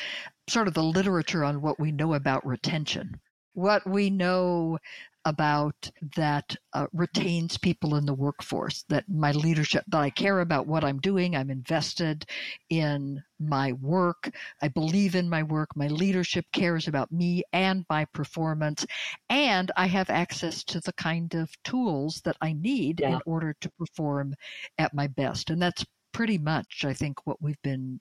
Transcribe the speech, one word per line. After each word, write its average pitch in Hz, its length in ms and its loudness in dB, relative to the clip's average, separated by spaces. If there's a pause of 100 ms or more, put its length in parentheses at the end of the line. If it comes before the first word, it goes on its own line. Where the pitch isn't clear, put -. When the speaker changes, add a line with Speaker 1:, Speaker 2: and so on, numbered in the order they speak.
(480)
Speaker 1:
sort 220 200 2
of 160 60 0
the 165 80 2
literature 170 600 2
on 143 160 0
what 151 180 -2
we 151 140 0
know 151 220 0
about 135 320 2
retention, - 760 -4 (340)
what 202 320 2
we 196 240 2
know 180 680 2 (460)
about 151 680 2 (260)
that, 147 400 0 (160)
uh, 143 200 -2
retains 170 680 0
people 151 380 2
in 147 100 2
the 139 80 2
workforce, - 720 -2
that 151 200 0
my 151 240 2
leadership, 151 560 2
that 160 120 2
I 143 80 2
care 196 320 2
about 165 260 0
what 156 180 0
I'm 139 160 0
doing, 180 360 2
I'm 135 140 -2
invested 156 720 -2 (460)
in 143 520 0 (160)
my 139 340 0
work, 170 580 0 (320)
I 151 60 2
believe 170 460 2
in 180 140 2
my 160 140 0
work, 156 340 -2
my 143 120 0
leadership 180 640 0
cares 170 360 0
about 165 240 0
me 175 300 2 (100)
and 190 380 2
my 151 160 2
performance, 156 800 -2 (420)
and 220 480 2
I 185 100 4
have 190 220 2
access - 560 -2
to - 160 -4
the - 140 -6
kind 170 400 -2
of 165 160 -2 (120)
tools 165 640 0
that 165 160 0
I 156 140 0
need 170 460 0
Speaker 2:
Yeah. 165 160 2
Speaker 1:
in - 100 -2
order 160 340 -2
to - 100 -6
perform 143 640 -4 (440)
at 156 160 0
my 143 140 0
best. 139 420 -2
And 165 100 0
that's 175 240 0 (280)
pretty 220 260 0
much, 151 480 -2
I 135 80 0
think, 147 320 -6
what 147 160 -4
we've 147 200 -2
been 131 380 -4